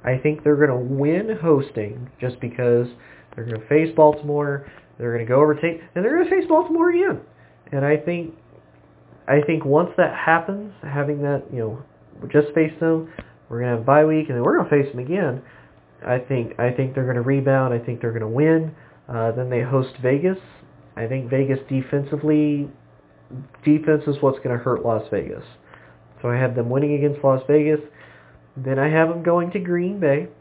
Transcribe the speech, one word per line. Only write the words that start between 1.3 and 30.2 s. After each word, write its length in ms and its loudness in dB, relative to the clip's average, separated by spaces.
hosting 680 0
just 200 -6
because 480 0
they're 100 -12
gonna 240 -10
face 260 2
Baltimore, 760 2
they're 140 -4
gonna 120 -4
go 160 4
overtake, 400 2
and 100 -2
they're 140 2
gonna 120 0
face 180 2
Baltimore 420 2
again. 300 0
And 120 0
I 120 4
think, 380 -6
I 140 4
think 240 -2
once 320 2
that 180 2
happens, 580 -2
having 400 -4
that, 300 -2
you 80 -8
know, 220 -6
just 240 2
face 240 2
them, 340 -2
we're 120 -8
gonna 120 -2
have 80 -2
a 40 -10
bye 200 6
week, 240 0
and 80 -4
then 80 -2
we're 120 2
gonna 140 -2
face 200 2
them 100 -10
again. 420 -4
I 120 0
think, 420 -4
I 100 2
think 240 -4
they're 120 -2
gonna 160 -2
rebound. 520 0
I 100 -2
think 160 -8
they're 120 -4
gonna 160 -6
win. 460 2
Uh, 240 -2
then 180 -4
they 120 0
host 380 -2
Vegas. 380 0
I 100 -6
think 220 -6
Vegas 300 0
defensively, 1000 0
defense 420 4
is 140 0
what's 180 2
gonna 200 -4
hurt 260 -2
Las 260 0
Vegas. 340 -6
So 60 -2
I 80 0
have 180 0
them 160 -2
winning 240 0
against 300 0
Las 240 4
Vegas. 320 4
Then 220 -4
I 100 2
have 200 4
them 160 -6
going 260 2
to 80 -6
Green 400 -2
Bay 300 0